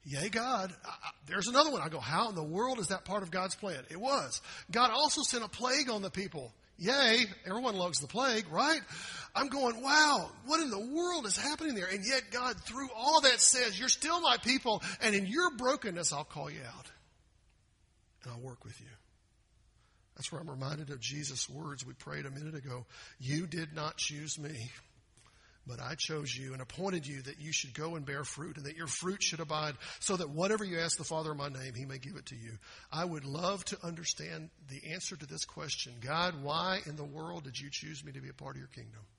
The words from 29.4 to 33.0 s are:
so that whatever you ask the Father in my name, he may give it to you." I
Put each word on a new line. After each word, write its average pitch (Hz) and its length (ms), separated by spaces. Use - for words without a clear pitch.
so 190 180
that 165 120
whatever 196 360
you 170 140
ask 165 180
the 156 60
Father 156 280
in 147 60
my 143 120
name, 131 260
he 131 100
may 135 140
give 131 160
it 135 120
to - 80
you." 113 220
I 165 140